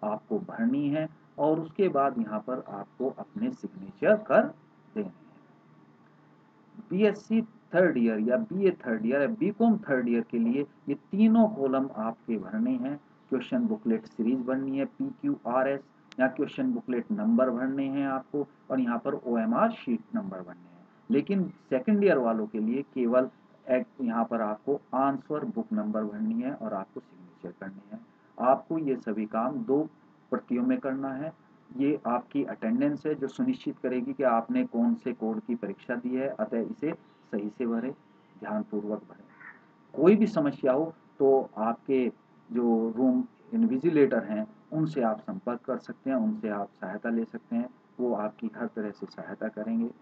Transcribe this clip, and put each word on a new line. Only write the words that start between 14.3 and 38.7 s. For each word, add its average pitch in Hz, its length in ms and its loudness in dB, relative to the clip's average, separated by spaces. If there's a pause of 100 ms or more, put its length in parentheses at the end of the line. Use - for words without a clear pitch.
भरनी 135 380 -2
है, 139 80 0
पीक्यूआरएस 135 960 -2 (380)
या 131 80 4
question 131 460 -2
booklet 117 380 -4
number 117 380 4
भरने 131 360 -2
हैं 139 220 -2
आपको 135 400 -4 (240)
और 131 80 0
यहाँ 120 180 0
पर 139 160 -4
ओएमआर 120 580 0
sheet 120 300 -4 (140)
number 95 220 -6
भरने 90 120 -12
हैं। - 280 -20 (340)
लेकिन 160 380 0 (200)
second 127 340 2
year 180 140 6
वालों 113 300 0
के 110 120 -6
लिए 117 220 0
केवल 127 480 2 (400)
एक 127 180 2 (140)
यहाँ 117 240 0
पर 113 160 -2
आपको 110 400 -2 (120)
answer 135 520 0
बुक 113 280 -6
number 107 300 -2
भरनी 110 380 -4
है 135 120 -4
और 110 200 -6
आपको 98 260 -8
signature 90 600 -18
करनी 95 220 -14 (100)
है। 110 80 -14 (400)
आपको 135 380 2
ये 143 180 0
सभी 110 300 -4
काम 117 300 -2
दो 135 340 0 (400)
प्रतियों 123 340 -2
में 127 160 2
करना 135 340 -4
है। 139 200 -8 (440)
ये 139 300 2
आपकी 123 360 -2
attendance 131 600 -2
है 151 100 0
जो 135 120 -4
सुनिश्चित 131 500 -2
करेगी 127 360 -2
कि 135 100 -2
आपने 123 420 2
कौन 117 300 2
से 120 180 -4
code 110 280 -4
की 120 140 -4
परीक्षा 104 400 -6
दी 123 200 -4
है, 131 120 0
अतः 113 300 -4
इसे 117 360 -2 (380)
सही 104 180 -2
से 120 160 -6
भरें, 117 260 -2 (480)
ध्यानपूर्वक 107 600 -4